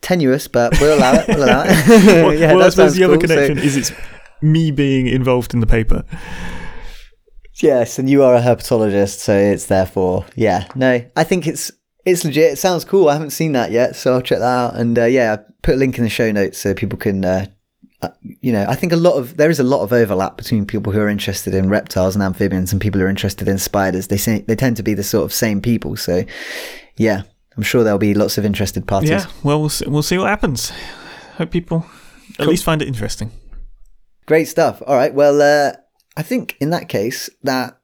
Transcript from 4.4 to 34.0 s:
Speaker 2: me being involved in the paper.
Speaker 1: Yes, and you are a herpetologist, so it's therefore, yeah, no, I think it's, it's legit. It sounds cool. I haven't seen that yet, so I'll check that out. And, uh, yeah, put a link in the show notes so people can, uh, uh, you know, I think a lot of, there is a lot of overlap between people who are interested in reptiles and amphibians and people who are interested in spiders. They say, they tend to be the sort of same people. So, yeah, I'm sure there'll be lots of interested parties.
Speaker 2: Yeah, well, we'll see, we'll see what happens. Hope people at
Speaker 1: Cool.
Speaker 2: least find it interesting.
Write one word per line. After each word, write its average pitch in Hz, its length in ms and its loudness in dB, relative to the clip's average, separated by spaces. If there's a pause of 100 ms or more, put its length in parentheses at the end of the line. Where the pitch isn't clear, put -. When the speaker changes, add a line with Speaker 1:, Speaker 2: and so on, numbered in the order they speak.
Speaker 2:
me 156 280 2
being 135 380 0
involved 123 460 0
in 120 60 2
the 113 60 0
paper. 113 380 4 (1600)
Speaker 1:
Yes, 127 360 2
and 135 120 0
you 139 120 6
are 127 120 6
a 120 80 4
herpetologist, 110 760 0
so 104 160 0
it's 101 300 0
therefore, 95 680 -2
yeah, 98 400 0
no, 127 300 0 (120)
I 156 80 0
think 175 220 -2
it's, - 240 -8 (340)
it's 180 200 0
legit. 151 300 2
It 139 40 -12
sounds 180 260 -2
cool. 190 240 2
I 143 40 4
haven't 151 180 -4
seen 160 220 -2
that 117 180 0
yet, - 240 0
so - 200 -2
I'll 127 80 0
check 123 180 -2
that 107 40 -2
out. 123 320 0
And, 117 220 0
uh, 117 60 2
yeah, 117 320 2 (260)
put 160 120 2
a 127 40 -2
link 131 180 0
in 120 80 0
the 110 60 -2
show 113 220 -2
notes 101 260 -2
so 98 160 -2
people 98 240 -6
can, 98 260 -2
uh, 95 220 0 (560)
uh, 87 60 -8 (320)
you 127 120 -2
know, 101 160 0
I 123 60 0
think 165 180 -4
a 170 40 0
lot 170 200 2
of, 131 200 -6
there 151 140 2
is 147 100 0
a 131 40 4
lot 127 180 0
of 101 100 -2
overlap 98 440 0
between 104 300 -2
people 104 260 -4
who 104 80 0
are 104 80 0
interested 101 460 -4
in 95 140 2
reptiles 95 480 0
and 101 80 0
amphibians 92 480 -2
and 98 80 0
people 98 200 -2
who 92 60 2
are 95 40 0
interested 98 360 -4
in 98 120 0
spiders. 95 500 -2
They 101 100 -2
say, 110 220 -2
they 113 160 -4
tend 120 220 -2
to 113 40 -8
be 104 120 -2
the 98 100 -6
sort 95 200 -2
of 80 80 -8
same 107 300 -2
people. 113 340 -4
So, 87 280 -2 (720)
yeah, 107 260 0 (340)
I'm 110 60 -6
sure 117 220 0
there'll 104 160 0
be 104 140 2
lots 104 220 0
of 101 80 -4
interested 98 440 -4
parties. 120 220 0
Speaker 2:
Yeah, 180 160 -2 (180)
well, 147 160 0
we'll 151 80 -2
see, - 180 -6
we'll 147 160 -2
see 180 160 -2
what 185 100 -2
happens. 180 440 -4 (640)
Hope - 160 -6
people 165 340 -4 (440)
at - 80 -20
Speaker 1:
Cool. - 100 0
Speaker 2:
least 175 160 0
find 160 180 0
it - 60 -6
interesting. 113 420 -8 (960)